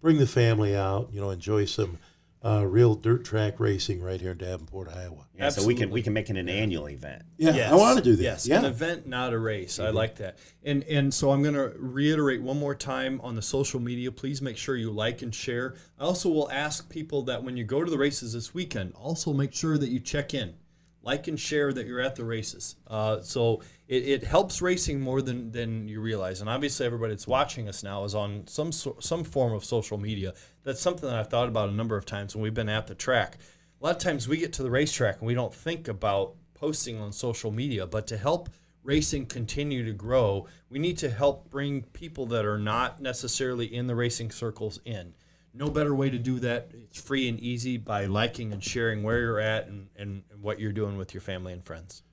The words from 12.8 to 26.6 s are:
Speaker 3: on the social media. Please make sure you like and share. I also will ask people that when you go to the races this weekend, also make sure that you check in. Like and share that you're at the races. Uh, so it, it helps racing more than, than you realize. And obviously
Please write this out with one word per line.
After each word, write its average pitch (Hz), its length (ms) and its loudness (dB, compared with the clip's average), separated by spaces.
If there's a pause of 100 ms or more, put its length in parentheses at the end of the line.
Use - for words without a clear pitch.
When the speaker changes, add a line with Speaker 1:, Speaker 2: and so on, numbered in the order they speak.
Speaker 3:
on 120 120 -6
the 113 80 -4
social 135 380 0
media. 123 320 -4
Please 135 300 -6
make 127 160 -6
sure 135 180 -2
you 113 140 -2
like 110 320 -2
and 117 120 -6
share. 123 400 -4 (240)
I 135 60 -6
also 180 240 2
will 156 220 2
ask 147 400 -4
people 151 320 -4
that 123 200 -2
when 127 140 -6
you 120 80 -2
go 135 180 0
to 170 80 0
the 147 80 0
races 131 360 0
this 117 180 -8
weekend, 107 420 -6
also 151 380 -4
make 139 220 2
sure 156 240 2
that 139 100 2
you 123 120 0
check 143 340 -4
in. 107 180 -4 (500)
Like 143 260 -2
and 151 100 -4
share 147 360 0
that 120 120 -6
you're 123 140 -6
at 110 160 -2
the 120 80 -6
races. - 520 -6 (100)
Uh, 107 340 0
so 117 400 2 (280)
it, 127 200 2
it 135 160 2
helps 185 380 2
racing 180 400 0
more 131 180 0
than, 123 320 -4
than 113 340 -4
you 107 140 -8
realize. 95 400 -2
And 104 80 -4
obviously 135 380 0